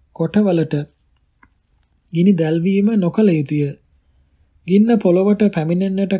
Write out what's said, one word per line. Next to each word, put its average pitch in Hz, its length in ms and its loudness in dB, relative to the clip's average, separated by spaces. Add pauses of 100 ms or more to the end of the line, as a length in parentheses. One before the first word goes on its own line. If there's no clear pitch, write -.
(100)
කොටවලට 165 640 -2 (1400)
ගිනි 180 200 2
දැල්වීම 170 640 0
නොකළ 202 360 0
යුතුය. 151 320 -2 (1040)
ගින්න 208 220 2 (100)
පොළොවට 196 440 2 (100)
පැමිණෙන්නට 190 680 -4